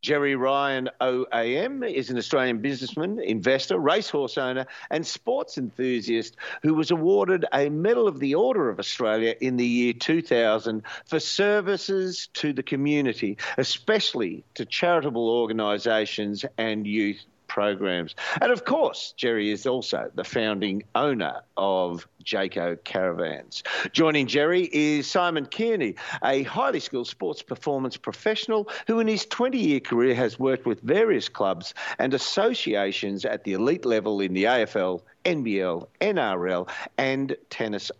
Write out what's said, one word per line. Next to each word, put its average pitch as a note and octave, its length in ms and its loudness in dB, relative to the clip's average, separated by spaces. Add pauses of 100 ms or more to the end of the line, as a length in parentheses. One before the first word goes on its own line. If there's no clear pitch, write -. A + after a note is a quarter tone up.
Jerry C#3+ 340 2
Ryan C3+ 540 2 (100)
O B2+ 320 2
A A#2 260 0
M B3+ 260 -4
is C#3 260 -4
an B2+ 80 -2
Australian B2+ 400 2
businessman, C#3+ 640 -4
investor, C3 580 0
racehorse D3+ 580 0
owner, C3 300 -2 (240)
and E3 160 -2
sports - 540 -4
enthusiast A#2 800 -2 (260)
who D#3 100 4
was D#3 160 2
awarded F3+ 640 4
a C#3+ 160 4
Medal G#3 380 2
of D3+ 120 -2
the C#3 140 0
Order G3 360 2
of G2 100 -4
Australia A2+ 600 0
in B2+ 160 0
the B2 100 4
year A#2+ 260 2
two D#3+ 300 0
thousand A2+ 580 2 (240)
for D#3 140 0
services F#3+ 1120 0
to D3+ 180 -2
the C3 120 -4
community, C3+ 760 0 (220)
especially - 840 0 (120)
to A#2 100 -6
charitable C#3 640 2
organisations G#2+ 1160 0 (120)
and G#2+ 300 -2
youth G#2 360 0 (240)
programs. F#2+ 680 -2 (260)
And A#3+ 80 4
of B3 140 2
course, - 540 0
Jerry A2 340 0
is G#2 160 -4
also A#2 480 -2
the F2+ 80 -4
founding G#2 600 -2 (120)
owner A2+ 460 0 (160)
of F#2 500 0 (160)
Jayco F2 640 -4
Caravans. E2+ 760 -4 (300)
Joining D#3 340 4
Jerry D#3+ 460 2
is D3+ 400 0
Simon E3+ 360 0
Kearney, G#3+ 480 -2 (280)
a C3+ 200 2
highly A3 360 -2
skilled A#2+ 300 -6
sports E3 320 -6
performance C3 560 -4
professional G#3+ 720 -2 (180)
who A3+ 140 4
in A3+ 60 4
his G#3+ 180 0
twenty-year A#3 560 2
career A#2+ 340 4
has A#2 240 0
worked C3 260 0
with A2+ 140 0
various E3 480 2
clubs F#2 460 -2 (260)
and C3 140 2
associations G2+ 1120 0
at A2 180 -4
the G2+ 80 -4
elite C3 320 0
level G#2+ 380 2
in F#2 120 0
the F#2+ 120 2
A A#2+ 160 4
F G#2+ 160 0
L, F#2 260 -2 (220)
N D#3+ 180 0
B G#2 160 0
L, F2 300 -2 (100)
N G3 200 0
R F#2+ 280 0
L, F2+ 220 -2 (280)
and C3+ 380 0 (140)
Tennis G#2 500 -6